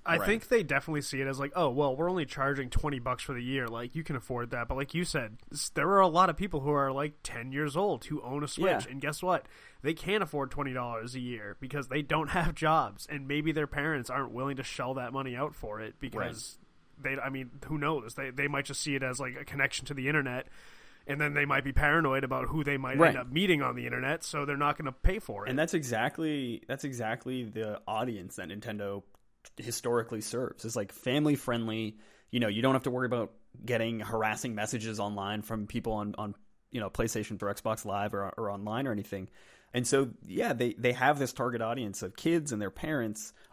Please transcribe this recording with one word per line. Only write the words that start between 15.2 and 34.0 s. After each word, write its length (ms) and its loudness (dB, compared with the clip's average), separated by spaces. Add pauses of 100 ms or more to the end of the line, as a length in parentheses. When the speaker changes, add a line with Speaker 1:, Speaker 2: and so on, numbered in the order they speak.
Speaker 1:
out 220 -2
for 240 -8
it 180 -10
because 580 -6 (460)
Speaker 2:
Right. 140 -2
Speaker 1:
they, 40 -6
I 100 -4
mean, 200 -6 (160)
who 120 -2
knows? 360 0
They, 160 -6
they 160 0
might 200 0
just 140 -4
see 140 0
it 80 0
as, 160 -2
like, 180 -6
a 80 -10
connection 420 0
to 80 -4
the 120 -2
internet 400 2 (640)
and 120 -2
then 140 2
they 120 4
might 180 4
be 80 -2
paranoid 500 6
about 260 0
who 140 0
they 140 2
might 220 0
Speaker 2:
Right. 100 10
Speaker 1:
end 100 4
up 140 -6
meeting 300 4
on 120 0
the 120 -6
internet, 360 -2
so 220 -4
they're 120 -2
not 220 2
gonna 140 -4
pay 260 4
for 280 -8
it. 40 -2
Speaker 2:
And 80 2
that's 160 2
exactly, 960 0
that's 160 -4
exactly 600 -4
the 440 -6
audience 480 -4
that 120 -8
Nintendo 540 -6 (540)
historically 640 -2
serves. 440 -4
It's, 120 -6
like, 160 -2
family 420 4
friendly. 640 -2 (340)
You 100 0
know, 80 4
you 140 0
don't 120 6
have 100 2
to 60 0
worry 160 2
about 260 0 (320)
getting 360 0